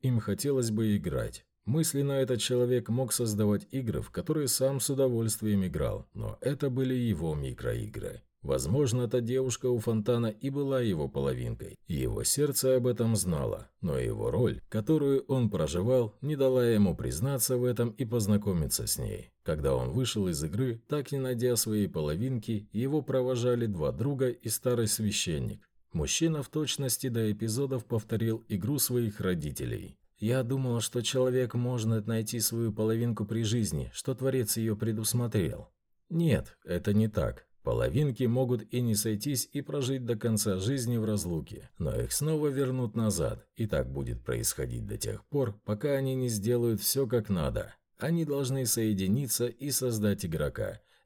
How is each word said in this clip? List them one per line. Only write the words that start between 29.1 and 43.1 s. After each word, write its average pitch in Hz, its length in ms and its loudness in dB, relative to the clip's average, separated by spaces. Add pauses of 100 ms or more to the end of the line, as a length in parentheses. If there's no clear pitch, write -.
родителей. 92 800 -4 (200)
«Я 127 240 0
думала, 123 380 0
что 120 220 -4
человек 127 520 2
может 113 520 0
найти 113 340 -2
свою 113 320 0
половинку 110 520 0
при 110 180 -2
жизни, 98 500 0
что - 220 -4
Творец 131 420 0
её 110 200 0
предусмотрел». 110 920 -2 (420)
Нет, 160 540 2
это 87 280 0
не 110 160 4
так. - 400 -2 (200)
Половинки 110 560 2
могут 120 380 2 (100)
и 123 80 0
не 117 140 2
сойтись, 110 580 -2
и 147 80 -4
прожить 135 460 -2
до 113 100 0
конца 107 420 2
жизни 120 380 0
в 110 80 0
разлуке, 90 720 -2
но 69 240 -2
их - 120 -4
снова 151 360 0
вернут 127 480 0
назад, 98 500 0 (100)